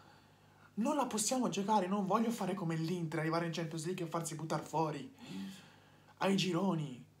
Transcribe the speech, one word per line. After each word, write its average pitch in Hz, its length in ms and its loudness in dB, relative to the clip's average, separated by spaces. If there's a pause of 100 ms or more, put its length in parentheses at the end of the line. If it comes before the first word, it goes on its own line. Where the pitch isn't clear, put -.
(760)
Non 277 220 2
la 262 100 2
possiamo 220 420 0
giocare, 196 380 4
non 196 180 0
voglio 220 260 4
fare 185 220 -2
come 165 240 0
l'Inter, 160 440 -2
arrivare 165 260 0
in 165 60 -4
Champions 160 340 -4
League 185 180 -2
e - 20 -4
farsi 160 280 -4
buttar 156 280 -2
fuori. 156 480 -2 (1080)
Ai 190 180 4
gironi. 165 680 0 (180)